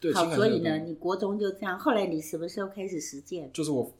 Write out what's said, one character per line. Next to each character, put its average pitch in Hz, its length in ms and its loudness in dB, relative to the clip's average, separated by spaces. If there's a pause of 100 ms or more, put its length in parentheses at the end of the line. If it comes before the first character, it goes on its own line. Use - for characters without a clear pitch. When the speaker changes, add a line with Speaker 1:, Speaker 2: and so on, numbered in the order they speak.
Speaker 1:
对， 165 140 2
Speaker 2:
好， 180 80 6
Speaker 1:
情 165 80 4
感 160 80 2
是 208 100 6
流 214 80 4
动 170 80 0
的。 165 60 2
Speaker 2:
所 156 40 2
以 156 60 0
呢， 160 60 -6
你 165 80 -6
国 175 200 -2
中 202 240 0
就 202 120 2
这 190 100 -8
样， 190 180 -4
后 277 140 2
来 196 140 4
你 165 120 -2
什 156 200 -6
么 170 100 -6
时 196 160 -6
候 196 100 -6
开 196 140 -8
始 180 100 -6
实 143 220 -8
践？ 147 320 -10
Speaker 1:
就 160 100 -4
是 151 80 0
我， 123 280 0